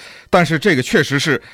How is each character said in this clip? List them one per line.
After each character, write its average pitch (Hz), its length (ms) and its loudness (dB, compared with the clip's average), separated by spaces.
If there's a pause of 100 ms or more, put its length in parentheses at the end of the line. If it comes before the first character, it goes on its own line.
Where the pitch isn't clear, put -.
(300)
但 175 160 4
是 160 120 -4
这 185 160 0
个 127 80 0
确 160 220 0
实 139 160 -2
是， 139 220 -2 (120)